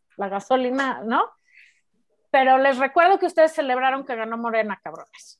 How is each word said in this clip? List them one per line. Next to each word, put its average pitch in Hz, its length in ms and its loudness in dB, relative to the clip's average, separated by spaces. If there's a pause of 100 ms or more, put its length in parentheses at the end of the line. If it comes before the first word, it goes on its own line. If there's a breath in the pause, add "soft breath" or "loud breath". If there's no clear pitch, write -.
(180)
La 202 120 -6
gasolina, 254 720 -2
¿no? 254 200 -2 (1080 soft breath)
Pero 262 260 6
les 269 220 2
recuerdo 339 400 2
que 370 80 -2
ustedes 320 260 2
celebraron 262 520 -2
que 233 100 -6
ganó 226 220 -8
Morena, 220 460 -4
cabrones. - 560 -18